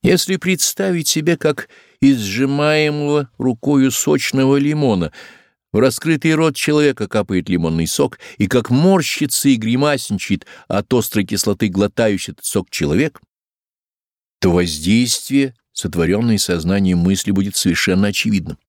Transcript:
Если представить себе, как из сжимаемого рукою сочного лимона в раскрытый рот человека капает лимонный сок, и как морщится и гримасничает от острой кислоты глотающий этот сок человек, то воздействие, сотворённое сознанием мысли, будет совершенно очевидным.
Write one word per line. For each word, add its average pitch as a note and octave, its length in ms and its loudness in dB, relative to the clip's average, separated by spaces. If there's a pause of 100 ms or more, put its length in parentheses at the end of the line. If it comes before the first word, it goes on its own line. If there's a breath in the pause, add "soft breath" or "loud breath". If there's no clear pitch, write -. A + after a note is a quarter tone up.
Если F#3 340 2
представить F3+ 720 -2
себе, D#3 280 0
как - 320 -2 (320 soft breath)
из C3+ 200 4
сжимаемого D3 1160 0
рукою C3 520 2
сочного C3+ 640 0
лимона C#3 540 0 (640 loud breath)
в G#2 80 2
раскрытый D#3 540 2
рот D#3 200 2
человека D3 540 0
капает G2 400 -2
лимонный E2 400 0
сок, - 320 -2 (180 loud breath)
и G2+ 80 2
как A#2 240 0
морщится D3+ 800 2
и B2+ 80 4
гримасничает A#2 880 -2 (220 loud breath)
от G2+ 240 -2
острой A2 320 0
кислоты G2+ 440 -2
глотающий G2+ 680 -2
этот - 100 -20
сок - 260 -4
человек, F#2+ 500 -2 (1160)
то F#2 140 2
воздействие, G#2+ 1040 0 (160)
сотворённое F#2+ 640 0
сознанием F2+ 600 0
мысли, F#2+ 340 0
будет G2 240 -2
совершенно F#2+ 520 0
очевидным. G2 500 -2 (100)